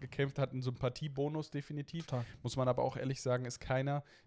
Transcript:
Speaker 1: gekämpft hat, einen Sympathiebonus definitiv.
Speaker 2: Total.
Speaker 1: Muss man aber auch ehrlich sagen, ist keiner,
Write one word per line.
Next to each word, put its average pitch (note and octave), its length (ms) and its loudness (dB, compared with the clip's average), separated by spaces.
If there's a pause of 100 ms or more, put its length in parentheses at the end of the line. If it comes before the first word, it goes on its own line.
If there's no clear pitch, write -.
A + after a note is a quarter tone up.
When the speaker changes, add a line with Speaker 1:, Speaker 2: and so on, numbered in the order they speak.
Speaker 1:
gekämpft C#3 380 0
hat, C3+ 140 2
einen C3 100 -2
Sympathiebonus C#3+ 880 -2
definitiv. D3 560 -6
Speaker 2:
Total. A#2+ 180 -2 (180)
Speaker 1:
Muss B2 140 -4
man B2+ 100 4
aber B2+ 160 6
auch C3 140 0
ehrlich C3 240 0
sagen, B2 240 2
ist A#2+ 160 -6
keiner, C#3 440 2 (220)